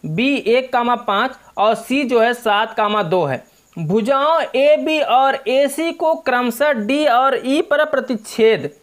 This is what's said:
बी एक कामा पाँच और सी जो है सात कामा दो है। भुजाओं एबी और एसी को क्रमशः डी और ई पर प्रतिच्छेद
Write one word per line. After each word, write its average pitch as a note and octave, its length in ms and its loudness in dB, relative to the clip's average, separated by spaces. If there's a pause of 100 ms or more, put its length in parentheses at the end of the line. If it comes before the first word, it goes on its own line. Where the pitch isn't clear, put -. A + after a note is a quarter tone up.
बी A#3+ 300 -2
एक B3+ 360 -2
कामा A#3+ 240 0
पाँच A#3 400 -4 (200)
और G#3+ 200 2
सी B3+ 280 -4
जो A#3 160 0
है A#3 140 2
सात A3 400 -2
कामा G#3+ 300 0
दो E3+ 200 0
है। C3 180 -4 (340)
भुजाओं C4 640 0 (160)
एबी D4 440 2
और C4+ 480 2
एसी C#4+ 460 0
को D#4+ 220 0
क्रमशः B3 640 0
डी C#4 260 0
और B3+ 380 2
ई C#4 180 0
पर D4+ 240 0
प्रतिच्छेद A3 840 0 (120)